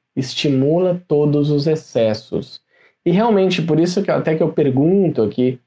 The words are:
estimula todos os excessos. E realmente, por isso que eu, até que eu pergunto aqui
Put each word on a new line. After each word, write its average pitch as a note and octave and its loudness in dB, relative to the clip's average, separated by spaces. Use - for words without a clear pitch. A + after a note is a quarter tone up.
estimula D3+ -2
todos D3 0
os D3 0
excessos. - -4
E F3 2
realmente, F#3+ 2
por D#3+ 0
isso F3+ 0
que F3+ -2
eu, - 0
até D#3 -2
que D#3+ -2
eu D#3+ -2
pergunto D#3 2
aqui B2+ -2